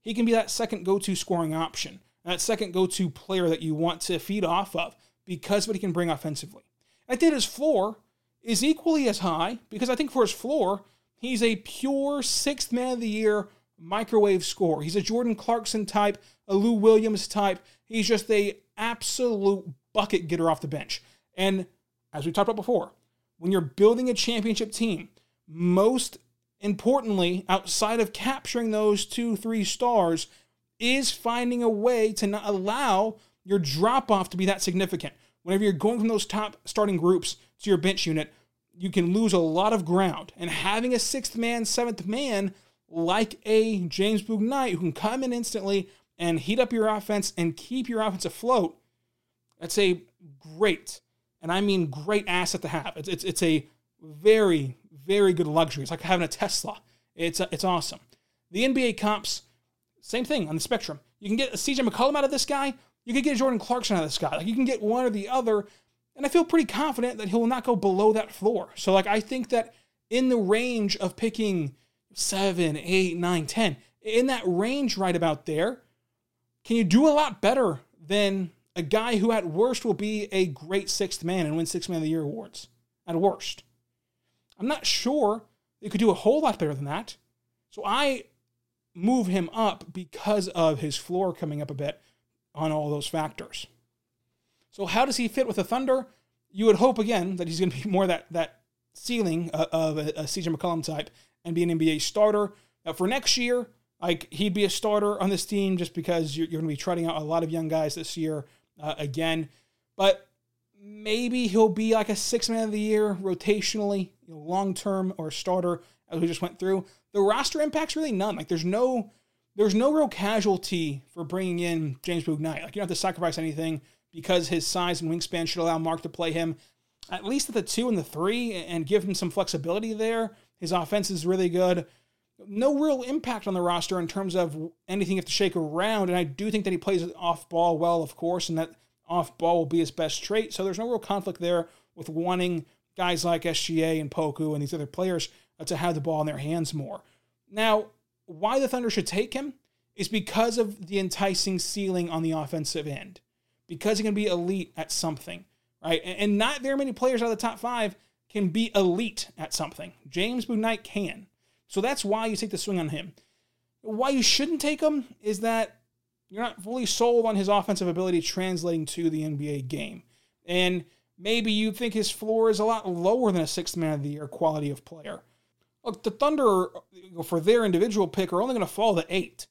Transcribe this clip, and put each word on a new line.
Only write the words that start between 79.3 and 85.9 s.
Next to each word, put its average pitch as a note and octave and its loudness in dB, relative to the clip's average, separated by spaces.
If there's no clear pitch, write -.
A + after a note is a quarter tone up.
at G#3 0
worst G3 0
will A3+ 0
be G#3 -4
a F#3+ 2
great F3 -4
sixth - -4
man F3 0
and D3+ 0
win E3 0
sixth F3 -6
man F3 -2
of D#3+ -2
the D#3 -2
year D#3+ 0
awards? - -10
At E3+ -4
worst. - 0
I'm G3+ -4
not D4 -2
sure A#3 0
you G#3+ -10